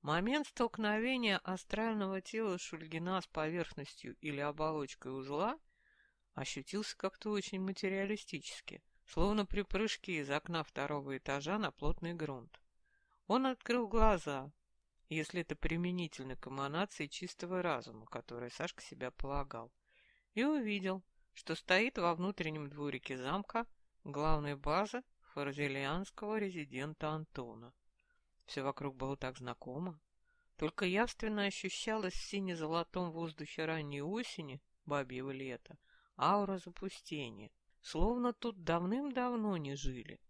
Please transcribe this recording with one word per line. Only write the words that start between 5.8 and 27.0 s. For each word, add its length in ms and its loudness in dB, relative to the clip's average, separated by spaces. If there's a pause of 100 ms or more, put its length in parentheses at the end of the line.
ощутился 600 -4
как-то 360 -2
очень 280 -2
материалистически, 1200 -2 (240)
словно 400 4
при 180 0
прыжке 560 0
из 100 -2
окна 340 0
второго 540 -2
этажа 400 0
на 140 0
плотный 420 2
грунт. 480 -6 (680)
Он 180 6
открыл 440 2
глаза, 600 8 (600)
если 320 0
это 140 -4
применительно 840 0
к 100 -10
эманации 600 -2
чистого 540 -4
разума, 440 -2
которой 460 -8
Сашка 300 -6
себя 300 -6
полагал, 640 -4 (600)
и 120 2
увидел, 580 2 (300)
что 220 -4
стоит 420 2
во 180 4
внутреннем 540 -2
дворике 480 -4
замка 500 -2 (380)
главной 500 4
базы 480 0 (300)
фарзелианского 1040 -2
резидента 680 -2